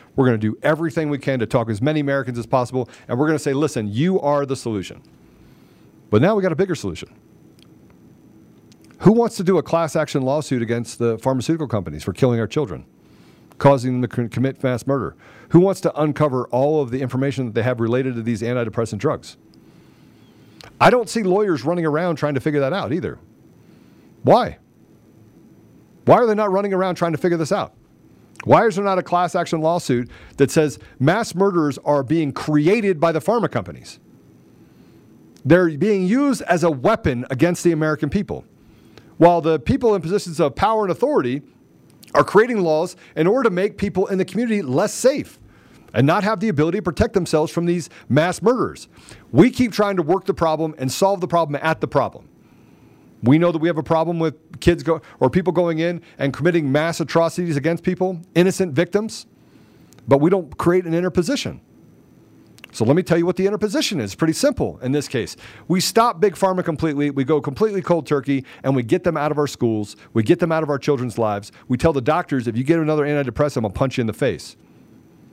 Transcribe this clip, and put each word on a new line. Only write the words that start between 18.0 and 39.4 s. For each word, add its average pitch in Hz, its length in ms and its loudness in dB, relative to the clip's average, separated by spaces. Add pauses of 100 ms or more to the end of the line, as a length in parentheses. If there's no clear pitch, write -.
to 113 60 -8
these 110 200 -4
antidepressant 113 560 -4
drugs? - 400 -6 (1400)
I 165 120 8
don't 233 180 2
see 226 140 -4
lawyers 180 420 0
running 170 220 0
around 156 300 0
trying 147 180 -2
to 127 60 -2
figure 147 200 0
that 135 140 0
out 135 180 -4
either. 120 260 -6 (1040)
Why? 165 360 4 (1500)
Why 196 120 8
are 240 100 4
they 214 80 2
not 202 180 0
running 196 220 0
around 185 220 -2
trying 170 160 -2
to 147 60 -4
figure 170 200 0
this 156 140 -2
out? 196 200 -4 (720)
Why 160 220 6
is 185 100 -2
there 202 80 -4
not 190 140 0
a 170 40 -2
class 175 320 -2
action 170 280 -2
lawsuit 156 480 -2 (260)
that 139 140 4
says 151 280 0 (200)
mass 180 360 0
murderers 170 520 0
are 147 160 2
being 151 300 -2
created 170 680 2
by 165 120 2
the 156 80 -2
pharma 208 300 0
companies? 87 480 -10 (1500)
They're 165 320 4
being 190 300 0
used 262 360 0
as 160 200 0
a 175 80 2
weapon 139 580 0
against 160 360 0
the 175 80 2
American 156 360 -2
people, 131 360 -6 (720)
while 170 240 6